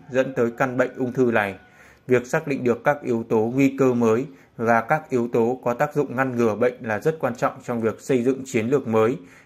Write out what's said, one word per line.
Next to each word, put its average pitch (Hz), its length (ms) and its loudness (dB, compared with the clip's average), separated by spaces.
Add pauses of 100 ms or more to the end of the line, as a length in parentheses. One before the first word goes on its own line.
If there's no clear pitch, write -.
(100)
dẫn 131 260 0
tới 117 140 2
căn 127 260 -2
bệnh 127 180 0
ung 127 180 -4
thư 123 200 2
này. 101 220 0 (520)
Việc 123 200 2
xác 160 200 -4
định 131 180 -4
được 117 200 0
các 147 180 0
yếu 117 260 -2
tố 113 260 0
nguy 135 240 2
cơ 131 160 4
mới 120 320 2 (300)
và 117 240 2
các 156 300 -2
yếu 120 220 0
tố 120 320 2
có 120 100 0
tác 147 200 -2
dụng 139 220 -2
ngăn 127 200 -2
ngừa 113 180 2
bệnh 120 260 0
là 110 180 -4
rất 156 220 -2
quan 123 140 -2
trọng 131 180 -2 (120)
trong 120 160 -4
việc 110 200 -2
xây 127 220 0
dựng 131 220 0
chiến 113 220 -2
lược 127 220 -2
mới 110 280 2 (300)